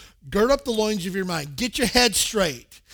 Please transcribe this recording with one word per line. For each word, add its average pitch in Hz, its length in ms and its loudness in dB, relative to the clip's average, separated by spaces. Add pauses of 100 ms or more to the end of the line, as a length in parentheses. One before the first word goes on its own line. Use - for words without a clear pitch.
(300)
"Gird 208 200 2
up 277 140 2
the 254 80 -4
loins 214 340 0
of 185 100 -6
your 190 100 -2
mind." 147 320 -6
Get 233 200 -4
your 254 100 2
head 240 280 4
straight. 165 640 -2 (140)